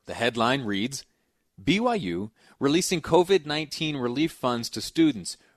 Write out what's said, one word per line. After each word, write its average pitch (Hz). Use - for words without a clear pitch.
The 90
headline 117
reads, 107
"B 185
Y 240
U 101
releasing 156
covid 175
nineteen 151
relief 131
funds 120
to 107
students, 143